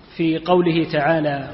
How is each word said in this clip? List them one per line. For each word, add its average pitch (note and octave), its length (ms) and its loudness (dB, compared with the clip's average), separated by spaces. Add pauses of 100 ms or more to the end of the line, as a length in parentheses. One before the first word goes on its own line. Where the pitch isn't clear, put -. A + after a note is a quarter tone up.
(180)
في D#3+ 200 0
قوله E3 540 2
تعالى: D3 640 0